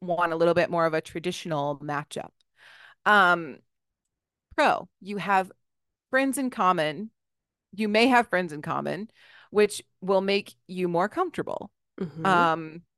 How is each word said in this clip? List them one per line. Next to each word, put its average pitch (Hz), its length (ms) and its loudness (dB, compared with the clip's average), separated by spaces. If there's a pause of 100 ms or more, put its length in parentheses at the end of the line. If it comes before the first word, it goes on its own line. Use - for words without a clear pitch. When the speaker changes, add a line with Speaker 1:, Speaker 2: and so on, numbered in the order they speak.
Speaker 1:
want 175 320 -2
a 165 40 -4
little 170 180 2
bit 170 160 2
more 165 160 0
of 156 80 0
a 160 60 0
traditional 156 800 -6
matchup. 147 500 -8 (760)
Um, 175 520 4 (960)
pro, 277 320 2 (120)
you 196 180 -10
have 190 340 0 (580)
friends 269 280 0
in 262 120 -2
common. 180 600 0 (640)
You 208 140 -2
may 220 200 4
have 240 200 4
friends 180 240 -2
in 151 100 -10
common, 143 480 -6 (400)
which 208 320 2 (180)
will 190 220 0
make 196 320 -2 (140)
you 180 200 -2
more 175 200 0
comfortable. - 640 -6 (280)
Speaker 2:
Mm-hmm. 175 460 0
Speaker 1:
Um, 160 380 -2 (160)